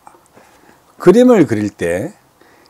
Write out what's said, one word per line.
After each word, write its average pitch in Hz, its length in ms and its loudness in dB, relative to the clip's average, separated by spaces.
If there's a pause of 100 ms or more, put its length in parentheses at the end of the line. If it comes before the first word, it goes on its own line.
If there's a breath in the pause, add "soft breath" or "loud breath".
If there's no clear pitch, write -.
(1000 soft breath)
그림을 226 480 2
그릴 104 240 -6
때 92 420 -8 (580 soft breath)